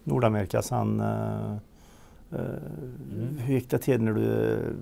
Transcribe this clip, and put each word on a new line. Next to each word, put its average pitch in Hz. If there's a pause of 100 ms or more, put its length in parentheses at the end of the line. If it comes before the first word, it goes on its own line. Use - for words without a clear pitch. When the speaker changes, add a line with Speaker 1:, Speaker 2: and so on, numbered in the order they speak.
Speaker 1:
Nordamerika 113
sen, 107
eh, 107 (880)
eh, -
Speaker 2:
Mm. 127
Speaker 1:
hur 131
gick 123
det -
till 123
när 110
du, 110
eh, 110 (240)